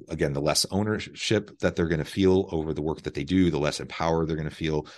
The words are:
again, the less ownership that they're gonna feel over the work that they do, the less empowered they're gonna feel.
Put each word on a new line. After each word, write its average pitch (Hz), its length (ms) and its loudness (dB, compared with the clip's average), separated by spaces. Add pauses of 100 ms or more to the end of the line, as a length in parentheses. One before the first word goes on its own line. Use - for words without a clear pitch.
again, 80 240 0
the 71 80 -2
less 73 300 2
ownership 107 880 -2
that 90 160 0
they're 87 100 2
gonna 80 180 0
feel 95 460 4
over 80 240 -2
the 76 80 -4
work 76 200 -4
that - 120 -8
they 69 100 -6
do, 90 260 4
the 76 80 0
less 73 220 0
empowered 82 460 0
they're 78 100 -2
gonna 78 140 -4
feel. 78 360 -4 (120)